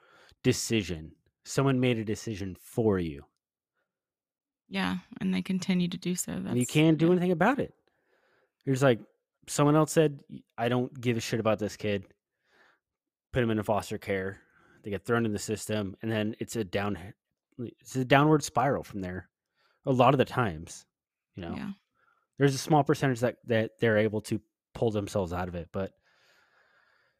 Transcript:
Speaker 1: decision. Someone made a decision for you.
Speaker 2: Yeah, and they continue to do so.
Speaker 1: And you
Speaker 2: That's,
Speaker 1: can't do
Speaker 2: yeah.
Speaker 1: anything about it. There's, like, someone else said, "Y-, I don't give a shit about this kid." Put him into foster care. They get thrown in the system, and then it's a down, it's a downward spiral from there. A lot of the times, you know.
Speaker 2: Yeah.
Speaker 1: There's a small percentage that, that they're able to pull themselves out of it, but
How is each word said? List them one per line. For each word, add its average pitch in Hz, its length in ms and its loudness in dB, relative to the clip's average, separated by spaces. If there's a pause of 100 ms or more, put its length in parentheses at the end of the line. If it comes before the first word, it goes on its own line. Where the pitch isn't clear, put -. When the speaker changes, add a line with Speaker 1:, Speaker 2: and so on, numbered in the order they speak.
(440)
Speaker 1:
decision. 92 680 -2 (320)
Someone 135 360 0
made 127 180 2
a 110 80 -4
decision 101 540 -6
for 107 400 2
you. 76 260 -6 (1400)
Speaker 2:
Yeah, 185 280 -4 (220)
and 185 140 -2
they 185 80 -2
continue 180 460 0
to 180 100 -6
do 180 180 -4
so. - 160 -8
Speaker 1:
And 185 180 -8
you 123 120 0
Speaker 2:
That's, 127 100 -4
Speaker 1:
can't 160 260 4
do 160 100 4
Speaker 2:
yeah. 175 60 6
Speaker 1:
anything 180 180 2
about 190 280 2
it. - 140 -6 (920)
There's, 135 180 2
like, 123 160 4 (480)
someone 147 280 4
else 156 160 4
said, 151 280 2 (100)
"Y-, 135 100 -16 (180)
I 117 120 0
don't 123 320 -2
give 117 160 2
a - 20 -2
shit 113 200 -2
about 107 200 2
this 101 160 -4
kid." 101 300 -4 (1300)
Put 131 100 2
him 113 60 0
into 107 140 0
foster 104 340 -2
care. 98 420 -6 (440)
They 110 60 -12
get 98 160 -6
thrown 117 200 2
in 110 60 -2
the 101 80 -4
system, 104 640 -4
and 110 100 -4
then 107 280 -2
it's - 160 -8
a 117 80 -2
down, 101 340 -4 (600)
it's - 380 -14
a 131 80 0
downward 143 400 6
spiral 120 400 0
from - 180 -10
there. 90 280 -8 (560)
A 143 60 0
lot 127 220 6
of 143 40 4
the 123 80 4
times, 85 600 -4 (500)
you 98 60 -10
know. 85 140 -8
Speaker 2:
Yeah. 101 160 -10 (680)
Speaker 1:
There's 139 180 2
a - 20 -6
small 147 260 2
percentage 135 360 0
that, 120 180 -2 (100)
that 113 320 0
they're 110 200 4
able 107 220 0
to 110 200 -4 (320)
pull 117 180 -2
themselves 101 420 -4
out 90 140 -4
of 87 80 -10
it, 82 160 -10
but 95 220 -6 (1300)